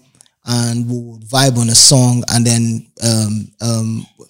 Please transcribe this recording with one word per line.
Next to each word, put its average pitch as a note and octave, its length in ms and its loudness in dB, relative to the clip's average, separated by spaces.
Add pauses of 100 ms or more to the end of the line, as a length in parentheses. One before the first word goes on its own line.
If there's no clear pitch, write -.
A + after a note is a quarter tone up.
(460)
and A#2+ 420 -4
we B2 100 -4
would A#2 240 -14
vibe B2+ 360 0
on A#2 100 0
a A2+ 60 0
song, B2 580 4
and A#2 140 0
then, A#2 400 -2 (160)
um, G#2+ 580 -2
um, A2+ 460 -6 (240)